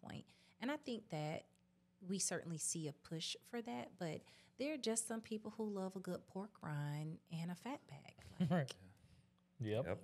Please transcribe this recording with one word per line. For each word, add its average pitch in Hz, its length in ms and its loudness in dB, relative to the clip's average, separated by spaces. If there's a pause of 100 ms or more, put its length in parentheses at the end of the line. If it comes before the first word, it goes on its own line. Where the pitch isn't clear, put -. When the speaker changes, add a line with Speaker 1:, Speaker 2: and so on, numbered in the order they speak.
Speaker 1:
point. - 220 -8 (360)
And 247 100 0
I 302 60 0
think 233 320 -6
that 151 360 0 (640)
we 196 100 2
certainly 170 400 0
see 156 300 0
a 143 60 -2
push - 420 -4 (160)
for 240 100 -2
that, 240 380 -4
but 262 220 0 (360)
there 285 160 0
are 311 40 -2
just 226 300 2
some 226 140 0
people 214 360 -4
who 220 120 2
love 190 260 0
a 190 40 -2
good 180 260 -2
pork 196 260 -6 (120)
rind 151 560 0 (120)
and 170 200 -2
a 175 40 -2
fatback. - 600 -8 (240)
Like, 175 100 8
Speaker 2:
<laughs> - 20 8
Right. 151 240 6 (840)
Yep. 107 260 6
Speaker 3:
Yep. 92 180 0